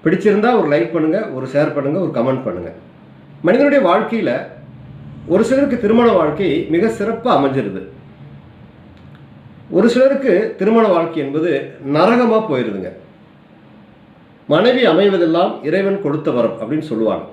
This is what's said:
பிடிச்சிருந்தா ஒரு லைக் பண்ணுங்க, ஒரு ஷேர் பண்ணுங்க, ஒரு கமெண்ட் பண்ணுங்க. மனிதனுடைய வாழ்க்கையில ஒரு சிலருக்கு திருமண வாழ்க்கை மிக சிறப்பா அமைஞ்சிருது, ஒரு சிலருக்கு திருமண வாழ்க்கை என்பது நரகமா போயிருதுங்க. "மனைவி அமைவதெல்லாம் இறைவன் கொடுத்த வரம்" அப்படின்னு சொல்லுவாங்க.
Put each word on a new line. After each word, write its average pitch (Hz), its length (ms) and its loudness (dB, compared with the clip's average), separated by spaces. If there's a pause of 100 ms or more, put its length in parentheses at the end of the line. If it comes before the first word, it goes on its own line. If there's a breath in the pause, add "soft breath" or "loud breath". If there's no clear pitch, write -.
பிடிச்சிருந்தா 196 460 2 (100)
ஒரு 160 140 0
லைக் 165 220 0
பண்ணுங்க, 160 240 0 (160)
ஒரு 131 180 -8
ஷேர் 143 220 0
பண்ணுங்க, 143 300 -2
ஒரு - 120 -4
கமெண்ட் 123 300 -2
பண்ணுங்க. 87 240 -8 (760)
மனிதனுடைய 277 440 4
வாழ்க்கையில 196 420 -2 (1000)
ஒரு 208 160 4
சிலருக்கு 262 340 2
திருமண 233 240 4 (100)
வாழ்க்கை 160 320 0 (240)
மிக 190 240 2
சிறப்பா 226 400 -4
அமைஞ்சிருது, 131 460 -2 (1900)
ஒரு 208 160 4
சிலருக்கு 269 400 2 (240)
திருமண 220 300 2
வாழ்க்கை 165 360 0
என்பது 156 280 -2 (420)
நரகமா 220 440 2 (120)
போயிருதுங்க. 104 400 -4 (1600)
"மனைவி 247 380 2
அமைவதெல்லாம் 170 640 2 (140)
இறைவன் 196 360 -2
கொடுத்த 151 340 -4
வரம்" 113 220 -2
அப்படின்னு 147 320 -4
சொல்லுவாங்க. 104 420 -2